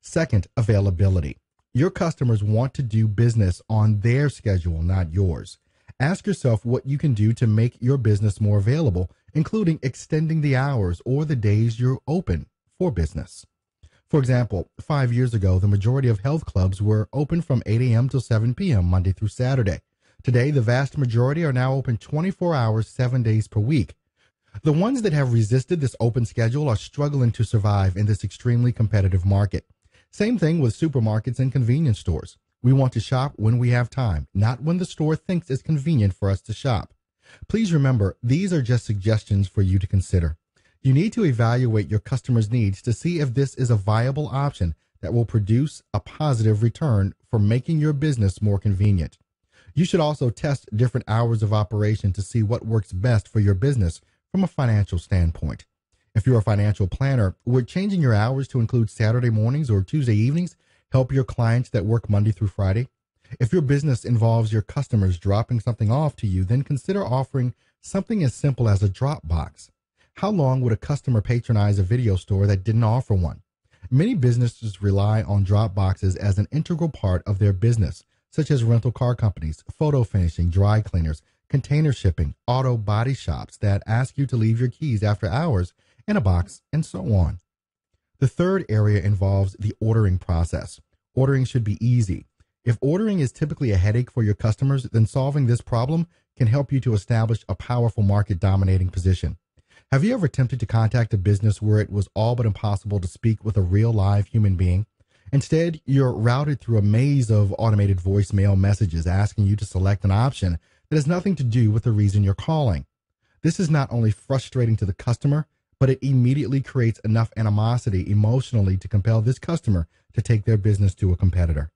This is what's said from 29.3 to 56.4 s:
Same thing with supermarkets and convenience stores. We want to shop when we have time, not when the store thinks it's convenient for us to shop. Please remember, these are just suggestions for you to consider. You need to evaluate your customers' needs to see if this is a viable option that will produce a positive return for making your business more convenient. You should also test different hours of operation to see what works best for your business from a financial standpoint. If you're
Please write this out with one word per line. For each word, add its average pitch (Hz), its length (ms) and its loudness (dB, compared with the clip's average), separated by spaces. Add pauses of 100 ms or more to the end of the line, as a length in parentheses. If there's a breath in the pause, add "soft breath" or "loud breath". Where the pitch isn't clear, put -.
Same 226 260 -2
thing 165 220 0
with 120 180 0
supermarkets 117 600 -2
and 131 120 0
convenience 127 480 0
stores. - 380 -6 (260)
We 127 100 4
want 135 200 2
to 120 60 -2
shop 131 360 -2
when 113 240 0
we 123 100 0
have 123 200 0
time, 95 440 -4
not 110 300 0
when 165 140 -2
the 170 80 -4
store 156 300 -2
thinks 175 340 -6
it's 131 120 -4
convenient 135 520 0
for 98 160 -2
us 95 120 -2
to - 120 -12
shop. - 400 -4 (540 loud breath)
Please 214 240 -2
remember, 131 520 2
these 165 280 0
are 156 120 0
just 120 220 0
suggestions 101 600 0
for - 140 -2
you 95 160 2
to 92 80 -2
consider. 87 520 -2 (440 soft breath)
You 131 120 2
need 185 200 2
to 220 120 0
evaluate 117 640 0
your 107 100 0
customers' 117 500 -2
needs 107 320 -2
to 117 120 -2
see 170 260 -4
if 135 140 -2
this 135 220 -2
is 123 140 -2
a 120 60 4
viable 117 520 -2
option 135 460 -4 (280)
that 82 120 -8
will 117 120 2
produce 113 580 -2 (100)
a 107 60 -4
positive 110 640 -2
return 117 500 0 (160)
for 120 80 -2
making 120 420 0
your 151 140 0
business 135 480 -2
more 101 160 0
convenient. 98 600 0 (580 soft breath)
You 165 100 2
should 180 140 0
also 147 300 0
test 139 460 -6
different 120 320 0
hours 113 360 0
of 107 100 0
operation 107 600 0
to 98 80 -6
see 113 200 -2
what 107 240 -2
works 110 260 -2
best 104 360 0
for - 120 -2
your 101 140 4
business 98 480 0 (300)
from 190 120 0
a 175 40 0
financial 107 500 0
standpoint. 82 680 -2 (500)
If 110 100 0
you're 123 140 4